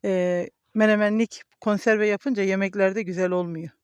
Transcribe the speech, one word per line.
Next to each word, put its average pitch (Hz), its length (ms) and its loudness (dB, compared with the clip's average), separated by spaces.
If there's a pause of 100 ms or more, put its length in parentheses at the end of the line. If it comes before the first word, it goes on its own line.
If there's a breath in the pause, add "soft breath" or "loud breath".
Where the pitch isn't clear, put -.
E, 180 420 0 (280)
menemenlik 214 680 2 (180)
konserve 214 460 2
yapınca 208 360 -2
yemeklerde 190 600 0
güzel 180 280 -2
olmuyor. 170 400 -4 (140)